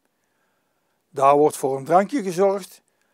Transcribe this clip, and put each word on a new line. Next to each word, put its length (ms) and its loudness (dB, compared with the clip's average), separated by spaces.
Daar 280 2
wordt 200 2
voor 200 -6
een 80 -10
drankje 380 0
gezorgd 600 -4